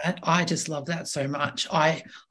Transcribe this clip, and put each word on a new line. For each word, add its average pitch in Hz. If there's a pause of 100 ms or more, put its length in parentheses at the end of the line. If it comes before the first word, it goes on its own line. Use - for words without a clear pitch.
that. 175
I 170
just 165
love 143
that 165
so 139
much. 143
I, 160 (300)